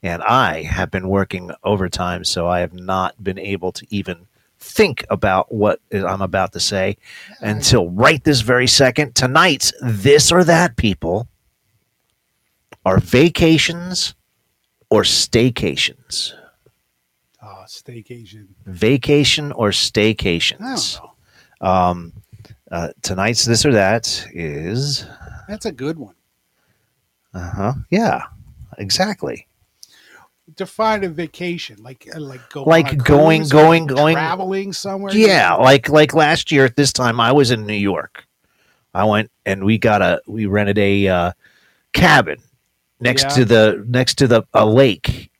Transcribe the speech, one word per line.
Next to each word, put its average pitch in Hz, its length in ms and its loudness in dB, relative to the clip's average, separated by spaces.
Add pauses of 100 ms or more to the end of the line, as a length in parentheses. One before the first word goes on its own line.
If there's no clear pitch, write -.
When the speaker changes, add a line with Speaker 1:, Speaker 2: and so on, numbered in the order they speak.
Speaker 1:
And 85 220 -8
I 107 400 0
have 92 300 -6
been 92 160 -6
working 95 420 -4 (140)
overtime, 90 600 -4
so 85 220 -4
I 87 140 0
have 87 120 -6
not 92 520 -6
been 95 160 -6
able 92 320 -8
to - 180 -18
even 92 360 -8 (340)
think - 500 -2
about 95 420 0
what 104 280 0 (120)
I'm 95 300 -4
about 95 300 -4
to 85 80 -10
say 98 380 -4 (440)
Speaker 2:
Yeah. 107 80 -6
Speaker 1:
until 107 400 0
right 127 320 2
this 135 200 0
very 123 260 0
second. 139 480 0
Tonight's 143 560 0 (100)
this 127 480 2
or 180 140 4
that, 165 320 2
people, 95 500 -4 (1600)
are 95 160 2
vacations 165 1120 0 (760)
or 107 120 4
staycations. - 1300 -2 (1120)
Speaker 2:
Oh, 98 240 -20
staycation. 110 800 -20 (200)
Speaker 1:
Vacation 135 840 2
or 107 180 0
staycations. 107 1300 -2
Speaker 2:
I - 20 -20
don't - 100 -20 (520)
know. 95 60 -2
Speaker 1:
Um, 90 440 0 (580)
uh, 85 180 -8 (140)
tonight's 101 420 -2
this 117 220 0
or 143 60 2
that 107 600 0
is 85 720 -8 (440)
Speaker 2:
That's 214 180 -12
a 202 60 -8
good 147 260 -10
one. 110 160 -20 (1200)
Speaker 1:
Uh-huh. 95 400 -6 (160)
Yeah, 196 320 0 (560)
exactly. - 680 -6 (1120)
Speaker 2:
Define 214 480 -4
a 185 40 -4
vacation, 165 720 -10
like, 123 320 -20
uh, 160 60 -14
like 135 200 -16 (100)
go 143 140 -12
Speaker 1:
Like 165 220 4
Speaker 2:
on - 80 -6
a - 20 -2
Speaker 1:
going, 156 460 4
Speaker 2:
cruise, 147 80 -4
Speaker 1:
going, 160 360 6
Speaker 2:
like 135 100 -2
Speaker 1:
going. 151 180 4
Speaker 2:
traveling 185 580 -6
somewhere. 196 420 -8
Speaker 1:
Yeah, 175 400 4
like, 131 360 4
like 151 240 4
last 160 360 0
year 139 140 4
at 123 120 -2
this 143 160 0
time, 120 280 -2
I 120 120 2
was 139 180 4
in 110 160 -4
New 107 80 -6
York. 98 520 -6 (680)
I 95 100 0
went 107 260 0 (140)
and 98 200 -6
we 107 140 2
got 107 240 2
a, 87 240 0
we 107 200 -8
rented 101 320 0
a, 98 300 0
uh, 87 240 0 (600)
cabin 139 460 2 (640)
next 123 240 0
Speaker 2:
Yeah. 135 40 -4
Speaker 1:
to 135 160 2
the, 110 440 4
next 123 300 0
to 139 80 4
the, 113 160 4 (120)
a 110 120 4
lake. 113 720 0